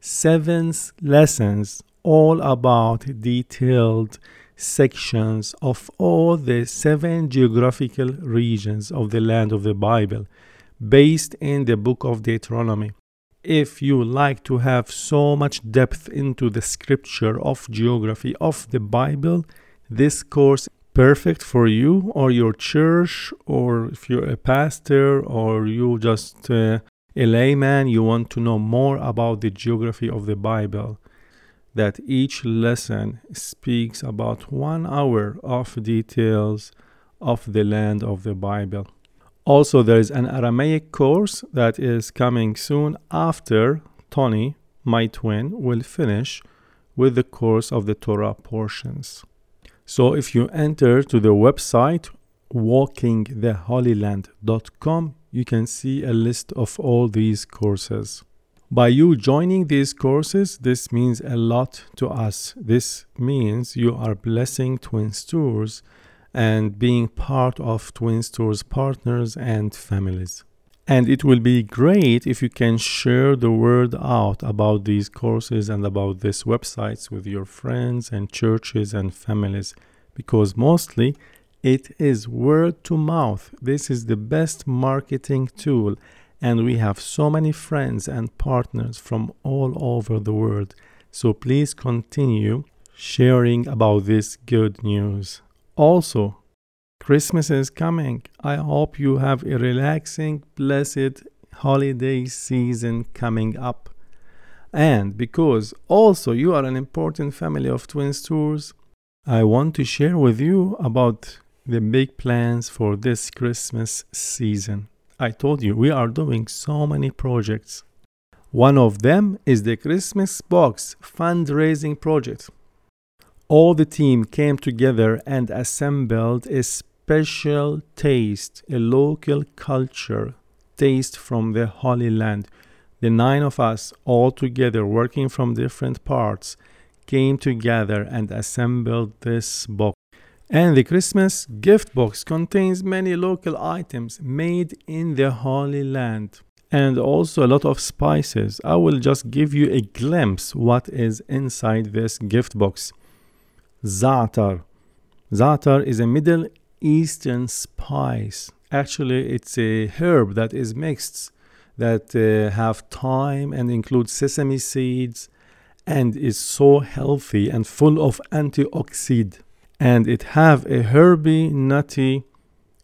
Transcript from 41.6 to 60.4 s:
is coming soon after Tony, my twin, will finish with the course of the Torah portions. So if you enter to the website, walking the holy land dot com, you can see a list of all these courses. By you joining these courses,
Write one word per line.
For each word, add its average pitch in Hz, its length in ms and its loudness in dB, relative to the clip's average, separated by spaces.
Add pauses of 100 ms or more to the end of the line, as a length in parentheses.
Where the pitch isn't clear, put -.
is 117 320 -2
coming 117 460 0
soon 147 400 -2 (160)
after 151 680 0 (300)
Tony, 123 460 -2 (260)
my 117 240 0
twin, 110 460 -4 (100)
will 120 200 -2
finish 113 600 -4 (540)
with 127 180 4
the 123 80 2
course 113 480 -2
of 110 160 -2
the 104 80 0
Torah 104 400 -4
portions. 123 920 -10 (640)
So 127 280 2
if 147 200 -4
you 123 140 2
enter 143 560 2
to 123 160 0
the 107 140 6
website, 131 760 2 (400)
walking 117 800 0
the 113 240 -2
holy 120 400 0
land 101 360 -4 (140)
dot 113 360 -4
com, 160 340 -4 (160)
you 123 140 -4
can 113 220 -2
see 131 360 -6
a 131 100 -4
list 113 420 -2
of - 260 -4
all 123 260 2
these 110 380 0
courses. 104 800 -6 (460)
By 120 180 6
you 147 280 6
joining 170 520 2
these 139 260 0
courses, 151 640 0